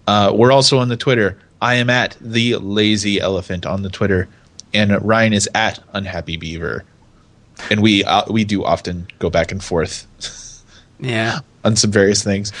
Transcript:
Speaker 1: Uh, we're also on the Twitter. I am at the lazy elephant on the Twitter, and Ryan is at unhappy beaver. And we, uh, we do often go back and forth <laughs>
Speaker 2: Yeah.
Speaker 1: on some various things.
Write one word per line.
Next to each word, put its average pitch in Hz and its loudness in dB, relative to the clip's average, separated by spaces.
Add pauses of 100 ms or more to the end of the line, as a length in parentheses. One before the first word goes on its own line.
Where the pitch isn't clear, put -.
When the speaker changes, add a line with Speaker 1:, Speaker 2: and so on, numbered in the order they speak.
Speaker 1:
Uh, 101 4
we're 117 6
also 135 4
on 123 0
the 117 -4
Twitter. 113 0 (240)
I 120 2
am 123 0
at 123 0
the 117 0
lazy 104 0
elephant 90 -4
on 95 -4
the 98 -8
Twitter, 92 0 (460)
and 101 2
Ryan 110 4
is 101 0
at 107 0 (140)
unhappy 87 -8
beaver. 80 -8 (840)
And 104 2
we, 104 4
uh, 101 2
we 110 0
do 104 -2
often 87 -4 (120)
go 87 -2
back 82 0
and 98 -8
forth - -4 (140)
<laughs> - -20
Speaker 2:
Yeah. 117 -4 (260)
Speaker 1:
on 110 2
some 110 2
various 101 4
things. 101 -2